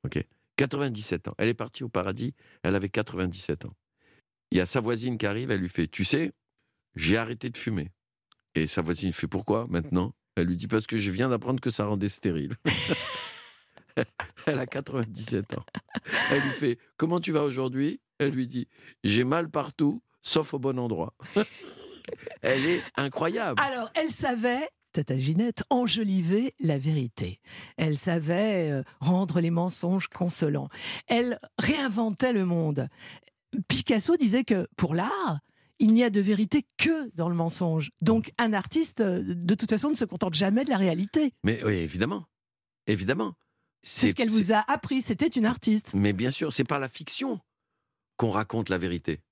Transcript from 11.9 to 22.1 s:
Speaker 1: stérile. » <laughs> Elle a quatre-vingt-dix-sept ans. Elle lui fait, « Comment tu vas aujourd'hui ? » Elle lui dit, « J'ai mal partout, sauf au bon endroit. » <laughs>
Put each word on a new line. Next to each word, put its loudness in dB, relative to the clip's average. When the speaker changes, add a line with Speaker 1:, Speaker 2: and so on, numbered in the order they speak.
Speaker 1:
stérile. » -2
<laughs> -6
Elle 0
a -2
quatre-vingt-dix-sept -6
ans. -10
Elle 4
lui -2
fait, « -2
Comment 0
tu -6
vas 2
aujourd'hui ? » -2
Elle 2
lui -2
dit, « -6
J'ai 2
mal 0
partout, -2
sauf 0
au -4
bon -2
endroit. » -4
<laughs> -6